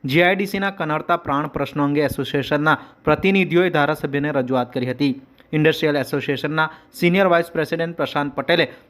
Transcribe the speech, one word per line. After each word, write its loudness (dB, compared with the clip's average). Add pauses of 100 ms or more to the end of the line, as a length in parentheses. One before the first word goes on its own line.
જી 2
આઈ 4
ડી -2
સીના -4
કનડતા -2
પ્રાણ -2
પ્રશ્નો -4
અંગે 2
એસોસિએશનના 0 (280)
પ્રતિનિધિઓએ 2
ધારાસભ્યને -2
રજૂઆત -2
કરી -4
હતી. -2 (320)
ઇન્ડસ્ટ્રીયલ 2
એસોસિએશનના -2 (300)
સિનિયર 4
વાઇસ 4
પ્રેસિડેન્ટ -4
પ્રશાંત -4
પટેલે 0 (180)